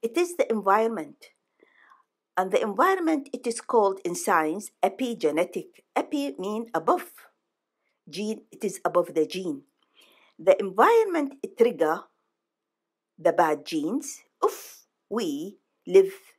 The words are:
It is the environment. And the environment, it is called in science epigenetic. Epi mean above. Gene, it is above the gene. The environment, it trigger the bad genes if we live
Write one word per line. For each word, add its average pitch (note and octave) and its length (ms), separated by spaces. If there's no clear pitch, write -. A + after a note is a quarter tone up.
It A3+ 160
is F4 180
the - 160
environment. G#3 760
And F#3 160
the G3 100
environment, D#4 720
it - 120
is A#3 160
called G3 420
in F3 120
science F3 560
epigenetic. F3+ 840
Epi C#4+ 440
mean G#3+ 340
above. E3 380
Gene, G#3 320
it - 120
is G3 200
above F3 300
the D#3 140
gene. E3 340
The F#3 200
environment, E4+ 840
it - 120
trigger E3+ 460
the E3+ 160
bad D3+ 320
genes E3 560
if - 420
we F#3 480
live F#3+ 280